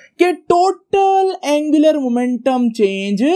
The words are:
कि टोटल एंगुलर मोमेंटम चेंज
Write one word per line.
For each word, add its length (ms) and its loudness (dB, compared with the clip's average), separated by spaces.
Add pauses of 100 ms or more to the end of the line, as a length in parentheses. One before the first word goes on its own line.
(200)
कि 120 4 (180)
टोटल 920 0
एंगुलर 560 0
मोमेंटम 720 -2
चेंज 500 -2 (140)